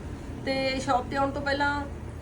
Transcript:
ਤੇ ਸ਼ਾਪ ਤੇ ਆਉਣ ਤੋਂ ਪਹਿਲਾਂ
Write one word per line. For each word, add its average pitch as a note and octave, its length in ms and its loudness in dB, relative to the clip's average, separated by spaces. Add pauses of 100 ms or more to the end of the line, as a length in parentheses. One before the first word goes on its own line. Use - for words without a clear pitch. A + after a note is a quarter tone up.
(440)
ਤੇ C4+ 360 2
ਸ਼ਾਪ B3 300 2
ਤੇ C#4 60 -2
ਆਉਣ C#4 140 4
ਤੋਂ C#4+ 120 -2
ਪਹਿਲਾਂ C#4+ 420 2 (380)